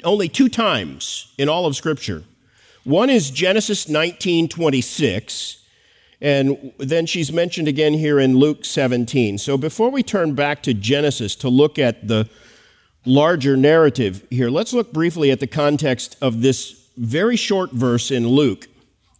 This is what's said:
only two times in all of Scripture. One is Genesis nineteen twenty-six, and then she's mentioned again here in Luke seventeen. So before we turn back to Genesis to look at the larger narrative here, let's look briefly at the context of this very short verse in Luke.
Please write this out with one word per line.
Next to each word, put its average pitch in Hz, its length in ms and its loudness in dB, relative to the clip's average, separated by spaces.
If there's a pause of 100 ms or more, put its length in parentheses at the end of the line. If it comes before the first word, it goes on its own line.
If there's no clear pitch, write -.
only 185 240 -2
two 254 220 2
times 113 880 -4
in 139 100 0
all 170 180 0
of 143 100 -2
Scripture. 107 500 -6 (580)
One 190 260 2
is 190 200 2
Genesis 196 580 -2
nineteen 165 640 -2
twenty-six, 135 1120 -4 (560)
and 139 580 -2
then 160 280 -2
she's 160 260 -4
mentioned 170 380 -2
again 151 240 2
here 151 260 2
in 131 160 4
Luke 147 300 2
seventeen. 120 720 0
So 139 200 -4
before 160 320 -2
we 269 140 -2
turn 165 320 -2
back 143 280 -2
to 135 100 0
Genesis 120 640 -2
to 131 100 -4
look 143 320 4
at 117 300 -2
the 110 200 0 (760)
larger 139 500 2
narrative 135 760 2
here, 123 200 0
let's 180 240 -4
look 233 180 -2
briefly 160 400 0
at 123 80 0
the 131 80 -4
context 147 720 -2
of 117 200 -2
this - 560 -2
very 160 400 0
short 185 340 -2
verse 120 400 0
in 117 160 0
Luke. 127 400 2 (520)